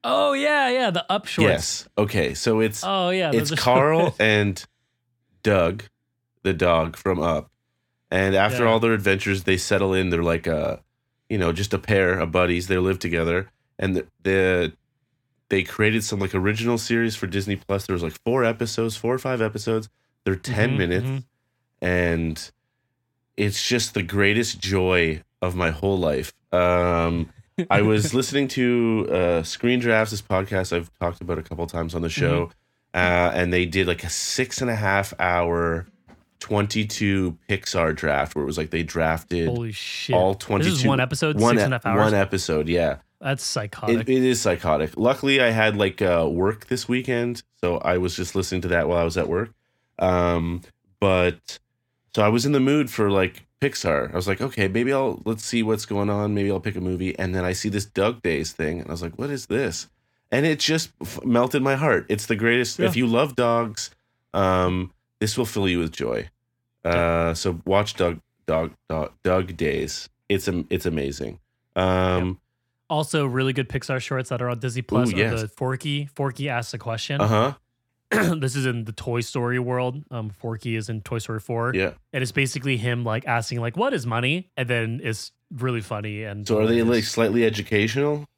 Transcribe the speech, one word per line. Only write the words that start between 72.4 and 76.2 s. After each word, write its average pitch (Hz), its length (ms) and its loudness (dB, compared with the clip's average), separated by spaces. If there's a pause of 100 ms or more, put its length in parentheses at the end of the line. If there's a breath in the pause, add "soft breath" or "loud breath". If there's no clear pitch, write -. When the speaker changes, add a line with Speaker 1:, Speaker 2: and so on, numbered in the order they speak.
Speaker 1:
Also, 151 340 -2
really 131 300 -2
good 131 160 -4
Pixar 131 280 -6
shorts 131 300 -6
that 123 140 -4
are 123 80 -4
on 120 80 -6
Disney 123 240 -6
Plus 120 280 0
Speaker 2:
Ooh, - 60 -2
Speaker 1:
are - 20 0
Speaker 2:
yes. 113 220 0
Speaker 1:
the 107 80 -6
Forky, 143 560 -6 (100)
Forky 139 360 -4